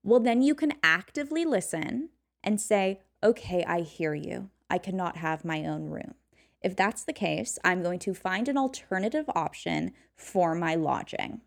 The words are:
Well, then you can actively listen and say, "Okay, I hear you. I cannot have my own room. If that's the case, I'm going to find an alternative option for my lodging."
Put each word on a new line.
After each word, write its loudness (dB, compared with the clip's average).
Well, 6
then 4
you 6
can 0
actively 2
listen -2
and 2
say, 2
"Okay, 2
I 0
hear -4
you. -8
I 0
cannot -4
have -4
my -2
own -4
room. -10
If -2
that's 0
the -6
case, -4
I'm 2
going -2
to -4
find -4
an 0
alternative -2
option -2
for 2
my 0
lodging." -2